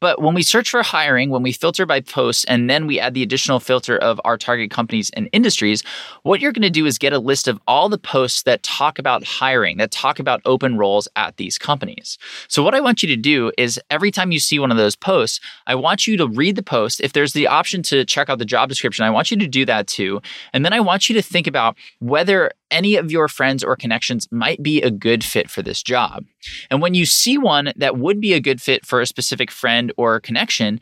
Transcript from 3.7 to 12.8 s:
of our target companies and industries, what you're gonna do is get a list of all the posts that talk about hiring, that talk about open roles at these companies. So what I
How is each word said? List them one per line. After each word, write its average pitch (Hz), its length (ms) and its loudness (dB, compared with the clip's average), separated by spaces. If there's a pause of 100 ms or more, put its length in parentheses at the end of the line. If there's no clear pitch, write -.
of 110 260 2
our 113 140 0
target 117 320 -2
companies 117 400 -2
and 104 220 -6
industries, 110 500 2 (400)
what 185 180 2
you're 277 120 0
gonna 214 180 2
do 156 160 2
is 131 100 0
get 143 160 0
a 139 60 2
list 131 300 0
of 110 180 -2
all 151 240 2
the 208 80 -2
posts - 460 -2
that 123 180 2
talk - 360 -2
about 123 280 -2
hiring, 117 520 0
that 107 120 0
talk 143 300 -2
about 131 240 0
open 127 320 2
roles 101 400 2
at 104 200 -4
these 92 220 -6
companies. - 580 -6 (300)
So - 160 0
what 208 120 4
I 269 60 4